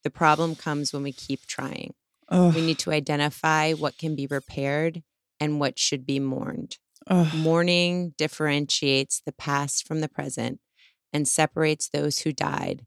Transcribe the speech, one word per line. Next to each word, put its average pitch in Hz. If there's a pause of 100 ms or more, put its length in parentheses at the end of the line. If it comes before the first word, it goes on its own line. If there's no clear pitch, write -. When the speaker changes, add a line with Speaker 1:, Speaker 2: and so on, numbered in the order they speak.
Speaker 1:
The 147
problem 160
comes 147
when 143
we 139
keep -
trying. - (360)
Speaker 2:
Ugh. 175
Speaker 1:
We 165
need 160
to 170
identify 151
what 151
can 156
be 135
repaired 143 (380)
and 151
what 139
should 131
be 139
mourned. - (300)
Speaker 2:
Ugh. 170
Speaker 1:
Mourning 175
differentiates 143
the 151
past 143
from 160
the 156
present 131 (520)
and 147
separates 156
those 147
who 156
died -